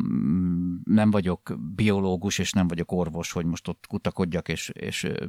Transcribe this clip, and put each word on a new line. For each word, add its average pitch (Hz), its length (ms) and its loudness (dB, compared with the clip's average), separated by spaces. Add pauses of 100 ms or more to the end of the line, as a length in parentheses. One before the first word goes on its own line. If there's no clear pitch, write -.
(840)
Nem 107 260 6
vagyok 92 440 0 (200)
biológus, 98 640 2
és 92 140 0
nem 92 160 4
vagyok 85 240 -4
orvos, 85 400 -2
hogy 87 120 -2
most 82 240 -4
ott - 180 -8
kutakodjak, 95 600 -2
és, - 200 -4
és, - 340 -8
ö, - 260 -4